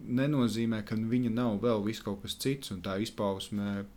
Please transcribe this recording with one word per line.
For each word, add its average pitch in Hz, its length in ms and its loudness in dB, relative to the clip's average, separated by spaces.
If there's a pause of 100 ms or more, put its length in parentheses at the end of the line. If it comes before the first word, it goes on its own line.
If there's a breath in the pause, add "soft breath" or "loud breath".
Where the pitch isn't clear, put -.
nenozīmē, 117 760 2
ka 117 120 -4
viņa 117 340 2
nav 113 300 2
vēl 110 240 4
viss 110 180 -2
kaut 98 200 -4
kas - 120 -6
cits, 135 360 -2
un 92 120 -6
tā 95 180 -2
izpausme 101 840 -2 (120)